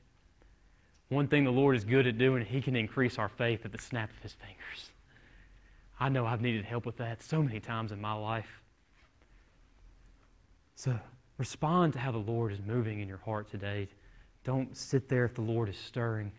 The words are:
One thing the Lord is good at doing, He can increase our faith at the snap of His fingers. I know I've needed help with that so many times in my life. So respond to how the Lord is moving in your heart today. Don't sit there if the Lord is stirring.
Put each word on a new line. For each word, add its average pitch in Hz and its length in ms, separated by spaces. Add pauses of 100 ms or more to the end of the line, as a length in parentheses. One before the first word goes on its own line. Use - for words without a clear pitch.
(1080)
One 139 200
thing 143 160
the 131 60
Lord 131 260
is 101 100
good 127 200
at 113 120
doing, 127 260
He 123 160
can 127 160
increase 117 420
our 104 120
faith 117 340
at 101 80
the 113 60
snap 113 320
of - 120
His - 120
fingers. - 560 (1080)
I 135 120
know 127 160
I've 113 160
needed 113 240
help 113 180
with 117 140
that 117 240
so 160 200
many 113 160
times 113 320
in 101 120
my 107 100
life. 107 480 (2250)
So 123 240 (400)
respond 160 560
to 131 40
how 131 140
the 113 60
Lord 113 340
is 101 80
moving 107 400
in 98 80
your 95 100
heart 107 320
today. 101 380 (560)
Don't 131 320
sit - 320
there 123 160
if 120 100
the 117 60
Lord 113 300
is 92 80
stirring. 110 600